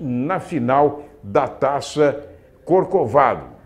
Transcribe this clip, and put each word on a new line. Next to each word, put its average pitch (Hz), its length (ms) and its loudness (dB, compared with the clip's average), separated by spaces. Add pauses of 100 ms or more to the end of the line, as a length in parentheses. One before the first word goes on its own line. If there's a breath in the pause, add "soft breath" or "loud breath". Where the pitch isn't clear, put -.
na 139 400 -4
final 143 640 0 (200 loud breath)
da 123 240 0
Taça 139 800 -2 (380 loud breath)
Corcovado. 147 880 2 (140)